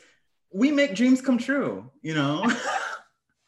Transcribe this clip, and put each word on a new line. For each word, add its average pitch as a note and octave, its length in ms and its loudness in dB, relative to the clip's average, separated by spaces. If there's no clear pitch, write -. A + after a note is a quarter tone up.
we B3 200 2
make A3+ 240 0
dreams B3+ 260 4
come B3+ 160 2
true, D3 540 -4
you D#3+ 140 -6
know? D3+ 400 0
<laughs> - 60 -8